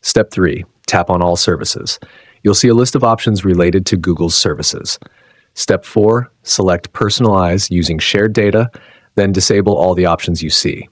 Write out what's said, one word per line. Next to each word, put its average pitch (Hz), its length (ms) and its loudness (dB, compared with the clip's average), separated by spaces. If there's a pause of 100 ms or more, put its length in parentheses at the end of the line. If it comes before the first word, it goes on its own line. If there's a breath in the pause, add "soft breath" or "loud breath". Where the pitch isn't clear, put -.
Step - 280 0
three, 92 340 -2 (220)
tap 90 240 -2
on 90 120 2
All 87 140 2
Services. - 600 -4 (460 loud breath)
You'll 104 100 4
see 120 140 2
a 117 60 4
list 123 200 2
of 135 80 2
options 110 420 0
related 90 420 2
to 104 100 0
Google's 85 400 -2
services. - 640 -4 (560 soft breath)
Step - 300 -2
four, 110 460 0 (140)
select 90 480 -2
Personalize 98 760 0
using 85 300 0
shared 107 340 0
data, 107 380 2 (460 loud breath)
then 98 160 2
disable 98 440 2
all 90 180 2
the 90 120 2
options 82 340 -2
you 78 100 -6
see. - 420 -4